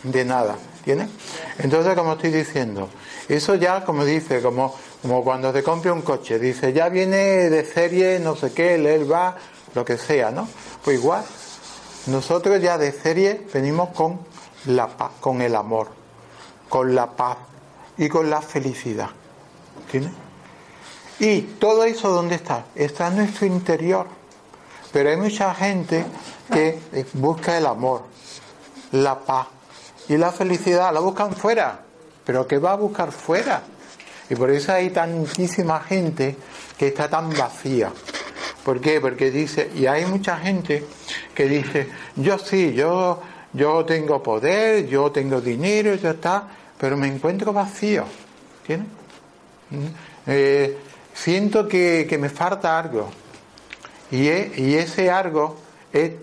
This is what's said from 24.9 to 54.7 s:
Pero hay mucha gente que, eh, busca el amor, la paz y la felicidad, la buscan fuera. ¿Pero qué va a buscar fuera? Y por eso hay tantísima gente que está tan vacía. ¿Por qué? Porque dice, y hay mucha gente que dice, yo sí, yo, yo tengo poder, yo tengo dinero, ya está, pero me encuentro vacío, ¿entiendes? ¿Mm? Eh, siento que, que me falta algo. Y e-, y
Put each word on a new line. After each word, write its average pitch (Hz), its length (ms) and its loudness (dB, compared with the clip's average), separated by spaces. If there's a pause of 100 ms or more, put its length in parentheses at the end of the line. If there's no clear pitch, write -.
Pero 143 200 4
hay 156 80 2
mucha 202 360 0
gente 180 500 0 (480)
que, 160 280 2 (120)
eh, 135 200 -4
busca 160 440 0
el 160 100 2
amor, 123 360 -2 (880)
la 135 300 2
paz 131 260 -2 (600)
y 147 80 4
la 175 160 4
felicidad, 180 600 2
la 156 60 2
buscan 190 340 0
fuera. 190 500 0 (420)
¿Pero 131 240 0
qué 139 100 2
va 175 140 2
a 202 40 2
buscar 202 360 -2
fuera? 196 500 -2 (680)
Y 135 60 -2
por 127 160 2
eso 143 220 2
hay 185 180 2
tantísima 165 880 -2
gente 160 560 -2 (400)
que 139 120 2
está 147 200 -2
tan 160 220 -2
vacía. 131 640 -2 (720)
¿Por 127 160 0
qué? 151 200 2
Porque 131 300 0
dice, 151 460 -2
y 135 100 2
hay 151 200 2
mucha 190 320 -2
gente 160 460 -2 (500)
que 147 100 2
dice, 139 440 0 (280)
yo 160 220 2
sí, 185 340 2
yo, 175 500 2 (300)
yo 151 320 2
tengo 156 360 0
poder, 175 680 2
yo 139 240 2
tengo 135 280 0
dinero, 190 540 2
ya 190 160 0
está, 175 380 -2 (320)
pero 135 160 0
me 139 100 0
encuentro 180 460 -2
vacío, 202 540 0 (560)
¿entiendes? 190 260 -4 (840)
¿Mm? 143 160 -6 (400)
Eh, 139 520 2 (360)
siento 202 540 0
que, 175 420 2
que 160 80 0
me 143 100 -2
falta 170 480 0
algo. 123 320 -4 (1040)
Y 135 140 2
e-, 196 300 0
y 135 180 2